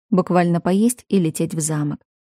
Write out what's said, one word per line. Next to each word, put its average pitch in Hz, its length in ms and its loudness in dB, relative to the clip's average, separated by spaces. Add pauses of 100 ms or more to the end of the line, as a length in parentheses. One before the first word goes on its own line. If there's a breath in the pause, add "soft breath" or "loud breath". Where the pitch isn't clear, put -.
Буквально 175 520 2
поесть 202 480 0
и 196 100 2
лететь 165 340 -2
в 156 60 -4
замок. 151 400 -4 (280)